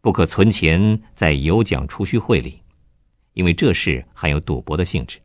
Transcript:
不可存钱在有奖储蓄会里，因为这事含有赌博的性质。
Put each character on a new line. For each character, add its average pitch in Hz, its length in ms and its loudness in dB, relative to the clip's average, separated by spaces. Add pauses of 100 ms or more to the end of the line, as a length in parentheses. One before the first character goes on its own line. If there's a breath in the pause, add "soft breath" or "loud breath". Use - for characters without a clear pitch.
不 117 100 0
可 80 140 2
存 101 260 2
钱 101 520 2 (120)
在 80 180 0
有 78 300 2
奖 69 240 -2
储 98 200 -6
蓄 92 120 -2
会 87 220 0
里， - 220 -12 (720)
因 90 100 -2
为 87 80 4
这 90 220 2
事 65 280 -4 (120)
含 82 160 -2
有 71 100 0
赌 69 220 -6
博 76 120 -6
的 80 80 0
性 - 220 -4
质。 - 200 -18